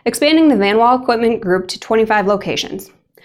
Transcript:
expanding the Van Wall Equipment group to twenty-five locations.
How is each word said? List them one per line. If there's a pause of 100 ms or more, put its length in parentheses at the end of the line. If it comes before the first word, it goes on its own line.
expanding
the
Van
Wall
Equipment
group
to
twenty-five
locations. (360)